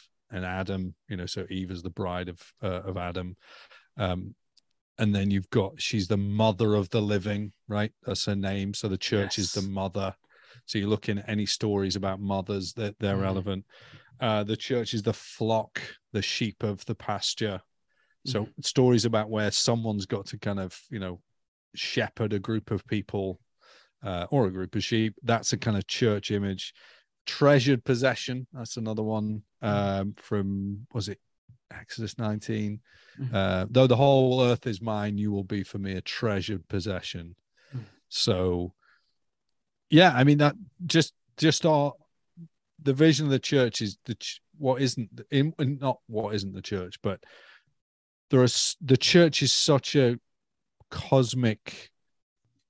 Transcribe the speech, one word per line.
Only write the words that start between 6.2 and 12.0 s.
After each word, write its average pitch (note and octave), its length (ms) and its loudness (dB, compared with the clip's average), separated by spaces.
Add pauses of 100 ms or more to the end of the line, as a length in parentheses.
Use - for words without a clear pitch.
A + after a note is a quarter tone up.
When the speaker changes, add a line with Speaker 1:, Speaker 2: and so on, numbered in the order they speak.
Speaker 1:
of G2 140 0
the A2+ 120 0
living, G#2 520 -2 (140)
right? G#2 240 -2 (140)
That's F#2+ 200 -4
her G#2 100 0
name. G2 380 -2
So - 160 -6
the F#2+ 80 -2
church G2+ 420 -2
is F#2+ 140 -4
the G#2 80 -4
Speaker 2:
Yes. G2 80 -4
Speaker 1:
mother. F#2+ 460 -4 (500)
So - 120 -6
you G2+ 100 0
look G#2+ 220 0
in G2+ 100 -2
any G#2 260 -2
stories G2 500 0
about F#2+ 240 -4